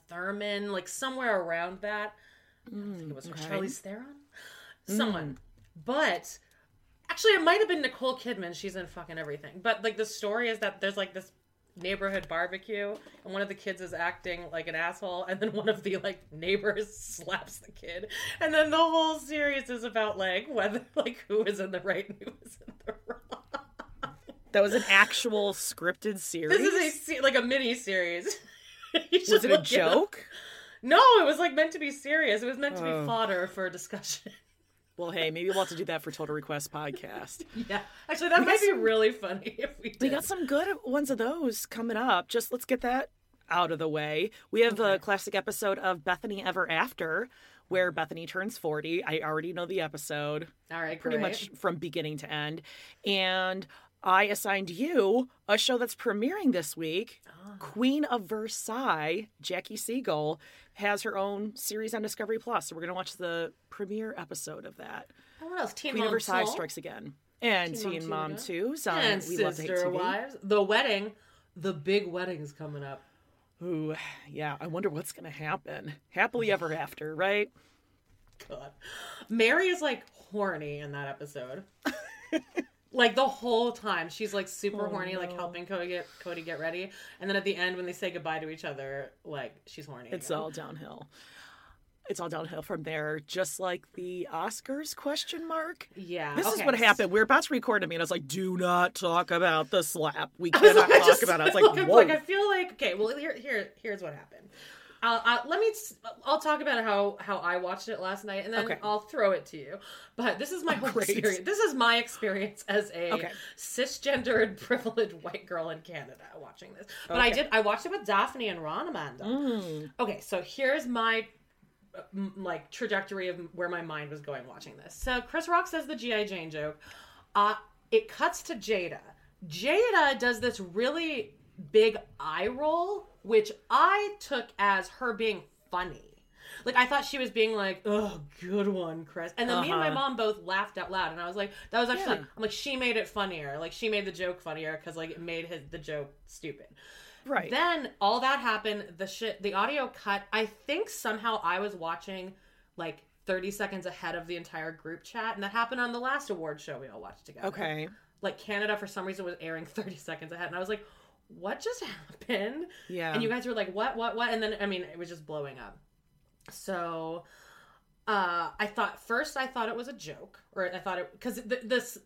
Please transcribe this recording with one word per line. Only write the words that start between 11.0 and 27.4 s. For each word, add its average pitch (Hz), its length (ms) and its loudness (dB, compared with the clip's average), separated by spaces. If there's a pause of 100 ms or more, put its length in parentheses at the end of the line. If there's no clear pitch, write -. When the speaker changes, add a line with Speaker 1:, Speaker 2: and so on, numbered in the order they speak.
Speaker 1:
this 185 180 -12 (440)
neighborhood 190 520 -4
barbecue, 190 680 -4 (280)
and 190 100 -12
one 196 100 -2
of 202 60 -2
the 196 40 -10
kids 190 280 -8
is 180 120 -10
acting 175 580 -4
like 165 160 -6
an 160 60 -6
asshole, 180 520 -4
and 190 140 -4
then 214 140 0
one 208 160 0
of 214 140 -2
the, 190 140 0
like, 196 260 -6 (100)
neighbors 202 640 -2
<laughs> - 20 -16
slaps - 600 -8
the - 120 -20
kid, 185 360 -10 (340)
and 311 100 2
then 311 200 6
the 320 60 6
whole 320 420 4
series 285 500 -2
is 233 140 -6
about, 214 340 0
like, 190 320 0
whether, 220 340 0 (120)
like, - 320 0
who 214 160 2
is 196 160 -2
in 190 100 -4
the 185 120 -4
right 190 280 -2
and 196 100 -14
who - 120 -12 (120)
is - 140 -20 (100)
in - 60 -16 (140)
the 214 60 -6 (140)
wrong. - 60 -8 (1400)
Speaker 2:
That 202 100 8
was 202 100 4
an 233 160 4
actual 202 640 6
scripted 190 640 -4
series? 160 380 2
Speaker 1:
This 392 160 4
is 311 220 2
a - 20 -10
se-, 302 240 -6
like, 269 140 6
a 247 60 6